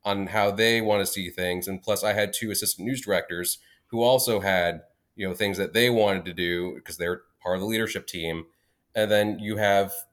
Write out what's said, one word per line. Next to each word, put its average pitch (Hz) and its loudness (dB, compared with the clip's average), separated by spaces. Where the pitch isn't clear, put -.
on 98 -2
how 101 2
they 113 4
wanna 104 2
see 90 -6
things. 90 -4
And 95 -8
plus, 101 -2
I 104 2
had 104 0
two 110 -6
assistant 101 -4
news 131 -4
directors 87 -2
who 117 -2
also 120 4
had, 90 2
you 95 -6
know, 90 -4
things 98 -2
that 87 -4
they 120 4
wanted 101 2
to 90 -8
do 87 -2
'cause - -14
they're 87 -4
part 90 0
of 92 -4
the 101 -4
leadership 110 -2
team. 82 -6
And 107 2
then 104 4
you 104 -6
have 101 4